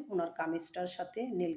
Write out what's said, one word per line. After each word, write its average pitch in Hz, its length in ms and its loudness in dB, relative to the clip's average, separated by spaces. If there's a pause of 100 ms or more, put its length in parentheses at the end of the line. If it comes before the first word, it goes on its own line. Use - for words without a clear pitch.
ওনার 175 220 2
কামিজটার 170 560 0
সাথে 180 400 -4
নীল 180 300 2